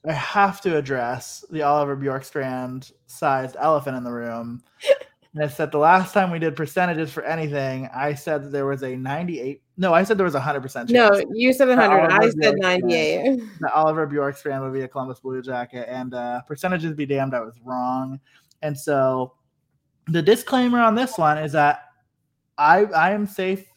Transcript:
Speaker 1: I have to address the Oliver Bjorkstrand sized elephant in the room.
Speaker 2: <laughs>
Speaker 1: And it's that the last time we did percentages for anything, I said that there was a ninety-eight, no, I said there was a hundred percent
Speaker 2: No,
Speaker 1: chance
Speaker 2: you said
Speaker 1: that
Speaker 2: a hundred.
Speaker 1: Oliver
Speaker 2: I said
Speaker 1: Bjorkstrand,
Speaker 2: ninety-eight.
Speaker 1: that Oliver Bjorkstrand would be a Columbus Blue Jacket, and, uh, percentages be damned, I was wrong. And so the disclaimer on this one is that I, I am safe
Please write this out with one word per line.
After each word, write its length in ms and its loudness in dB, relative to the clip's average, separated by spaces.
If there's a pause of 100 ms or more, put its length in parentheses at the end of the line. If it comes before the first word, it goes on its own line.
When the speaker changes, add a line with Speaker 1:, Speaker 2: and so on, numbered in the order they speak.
Speaker 1:
I 60 -4
have 480 0
to 160 -2
address 720 -4
the 120 -6
Oliver 340 2
Bjorkstrand 960 -8 (140)
sized 520 -4
elephant 380 0
in 80 -8
the 80 -8
room. 500 -10 (180)
Speaker 2:
<laughs> 120 2 (420)
Speaker 1:
And 100 -2
it's 140 -8
that 120 -2
the 80 -2
last 360 4
time 160 2
we 80 -4
did 180 -2
percentages 560 -2
for 100 -8
anything, 720 -4
I 200 -4
said 280 -4
that 60 -14
there 160 -4
was 180 -4
a 140 -6
ninety-eight, 680 -8 (140)
no, 160 2
I 100 6
said 140 2
there 80 2
was 100 -2
a 60 0
hundred 220 -4
percent 280 -8
Speaker 2:
No, 200 8
Speaker 1:
chance 240 4
Speaker 2:
you 180 4
said 140 4
Speaker 1:
that 120 4
Speaker 2:
a 40 6
hundred. 280 6
Speaker 1:
Oliver 40 4
Speaker 2:
I 160 6
said 240 2
Speaker 1:
Bjorkstrand, 40 0
Speaker 2:
ninety-eight. 800 2 (200)
Speaker 1:
that 140 -2
Oliver 320 2
Bjorkstrand 560 -4
would 100 -6
be 80 -4
a 80 -8
Columbus 320 -10
Blue 220 -8
Jacket, 460 -8
and, 260 -10
uh, 260 -8
percentages 540 -6
be 100 -6
damned, 300 -2
I 60 -2
was 220 -14
wrong. 560 -6 (440)
And 140 -6
so 580 0 (720)
the 160 0
disclaimer 580 2
on 140 4
this 240 -2
one 180 4
is 160 -4
that 380 2 (680)
I, 300 6
I 260 2
am 140 -2
safe 400 -4 (100)